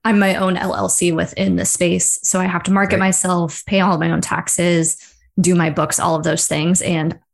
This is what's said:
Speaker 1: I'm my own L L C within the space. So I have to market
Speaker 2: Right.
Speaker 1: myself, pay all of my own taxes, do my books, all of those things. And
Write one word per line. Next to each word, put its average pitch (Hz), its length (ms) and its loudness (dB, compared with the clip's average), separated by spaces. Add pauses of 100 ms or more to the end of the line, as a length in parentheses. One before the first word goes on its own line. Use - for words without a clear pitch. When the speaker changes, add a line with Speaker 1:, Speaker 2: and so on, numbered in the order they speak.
Speaker 1:
I'm 214 160 2
my 190 160 4
own 185 220 0
L 185 180 -2
L 185 140 -2
C 175 220 0
within 175 440 -2
the 170 100 -2
space. - 580 0
So - 160 0
I 185 60 0
have 175 180 -2
to 185 80 -2
market 196 260 2
Speaker 2:
Right. 190 100 2
Speaker 1:
myself, 180 580 -2
pay 196 140 0
all 180 140 2
of 156 60 0
my 165 120 0
own 175 100 0
taxes, 170 760 0 (420)
do 180 160 4
my 165 140 2
books, 156 300 -2
all 165 160 0
of 160 80 -4
those 160 240 0
things. 156 340 0
And 160 360 -2 (160)